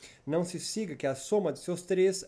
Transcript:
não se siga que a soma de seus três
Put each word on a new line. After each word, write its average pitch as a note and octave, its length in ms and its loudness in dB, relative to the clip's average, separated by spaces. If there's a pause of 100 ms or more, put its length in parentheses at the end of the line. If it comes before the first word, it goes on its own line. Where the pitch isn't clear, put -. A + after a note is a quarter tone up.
(240)
não E3 220 0
se F3+ 140 -8
siga G3+ 360 -4
que C#3+ 120 -2
a C3+ 80 0
soma F#3 360 0
de C3+ 60 -6
seus F3 240 -4
três F#3 460 2